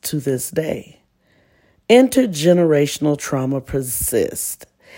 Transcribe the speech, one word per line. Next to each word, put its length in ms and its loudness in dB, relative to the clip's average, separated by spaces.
to 160 -6
this 320 -4
day. 500 -8
Intergenerational 1300 4
trauma 420 -4
persists. 1040 -4